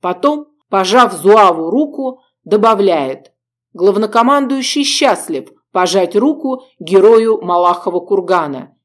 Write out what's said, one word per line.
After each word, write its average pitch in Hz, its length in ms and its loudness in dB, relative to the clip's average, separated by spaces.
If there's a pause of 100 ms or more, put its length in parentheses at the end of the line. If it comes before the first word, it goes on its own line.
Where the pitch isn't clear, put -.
Потом, 185 460 -2 (220)
пожав 196 440 2
зуаву 180 580 2
руку, 269 500 -4 (220)
добавляет: 196 880 0 (420)
"Главнокомандующий 240 1080 0
счастлив 180 680 -4 (220)
пожать 180 440 0
руку 262 480 -2 (160)
герою 220 640 4
Малахова 175 600 -2
кургана 175 840 -4